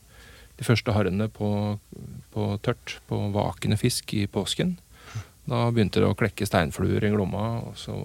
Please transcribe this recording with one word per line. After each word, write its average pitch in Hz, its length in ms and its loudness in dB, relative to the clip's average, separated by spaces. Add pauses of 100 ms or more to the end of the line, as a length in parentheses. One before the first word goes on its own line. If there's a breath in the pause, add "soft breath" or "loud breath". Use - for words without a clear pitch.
(580 soft breath)
de 127 80 -8
første 117 260 2
harrene 101 400 2
på, 104 480 -2 (560)
på 104 260 0
tørt, - 360 -4 (120)
på 104 220 -2
vakende 101 480 0
fisk - 340 -2
i 101 140 0
påsken. 160 500 -2 (680 loud breath)
Da 120 240 2
begynte 110 300 4
det 98 80 4
å 98 60 2
klekke 107 300 0
steinfluer 95 560 2
i 104 80 2
Glomma, 104 560 0
og 104 100 -12
så - 180 -10 (120)